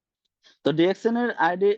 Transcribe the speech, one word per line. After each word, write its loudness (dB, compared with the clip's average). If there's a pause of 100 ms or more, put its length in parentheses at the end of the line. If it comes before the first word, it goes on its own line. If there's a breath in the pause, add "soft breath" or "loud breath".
(640 soft breath)
তো 2
ডিএক্সএন 0
এর -2
আইডি, 0